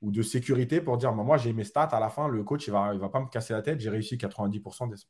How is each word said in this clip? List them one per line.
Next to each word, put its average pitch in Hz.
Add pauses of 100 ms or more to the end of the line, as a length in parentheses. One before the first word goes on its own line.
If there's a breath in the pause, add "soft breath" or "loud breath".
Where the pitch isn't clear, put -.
ou 104
de 107
sécurité 127
pour 123
dire, « 120
Bah, 107
moi, 147
j'ai 117
mes 110
stats, 143
à 120
la 110
fin, 147
le 110
coach, 143
il 104
va, 101
il 98
va 98
pas 135
me 131
casser 113
la 107
tête, 147
j'ai 107
réussi 107
quatre-vingt-dix 101
pour 98
cent 123
des, 107 (140)